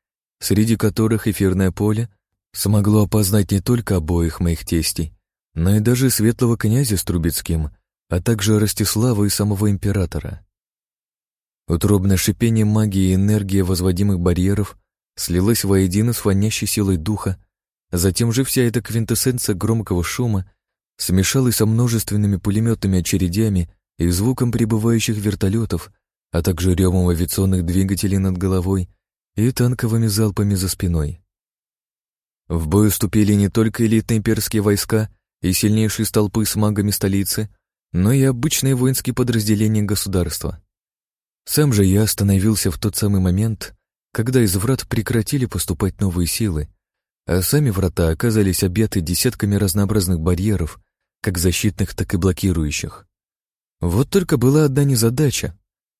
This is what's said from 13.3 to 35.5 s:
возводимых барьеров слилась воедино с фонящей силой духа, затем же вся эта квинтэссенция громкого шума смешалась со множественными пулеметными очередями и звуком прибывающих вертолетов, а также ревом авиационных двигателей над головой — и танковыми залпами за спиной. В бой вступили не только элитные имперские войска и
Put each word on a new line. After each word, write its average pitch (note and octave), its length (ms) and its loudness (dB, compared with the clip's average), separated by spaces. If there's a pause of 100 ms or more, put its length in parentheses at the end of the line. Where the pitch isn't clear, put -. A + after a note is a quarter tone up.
возводимых F#2 560 0
барьеров F2+ 580 0 (380)
слилась F#2 480 0
воедино G2 500 2
с - 40 -4
фонящей G#2 500 0
силой G2 300 0
духа, F#2+ 460 -6 (480)
затем F#2+ 400 0
же B2+ 120 0
вся C3 180 0
эта A#2 200 0
квинтэссенция A#2 720 -2
громкого G2 480 -2
шума G#2+ 460 -2 (480)
смешалась G#2+ 600 0
со A2 80 2
множественными G#2+ 720 0
пулеметными G2+ 600 0
очередями F#2 720 0 (280)
и F2 120 0
звуком A#2+ 420 0
прибывающих A2+ 640 0
вертолетов, G2+ 720 -2 (400)
а E2+ 100 0
также F2+ 340 0
ревом F2+ 340 2
авиационных F2+ 560 0
двигателей F#2+ 520 0
над F#2+ 200 -2
головой — F#2 520 -2 (480)
и A#2 140 2
танковыми A2+ 560 0
залпами G2+ 480 0
за F#2+ 120 -2
спиной. E2 540 -2 (1300)
В E2 200 -4
бой G2+ 220 4
вступили G#2 440 2
не G2+ 160 2
только A2+ 360 0
элитные A2 320 0
имперские G#2+ 460 -2
войска G#2+ 460 0 (320)
и F#2 120 0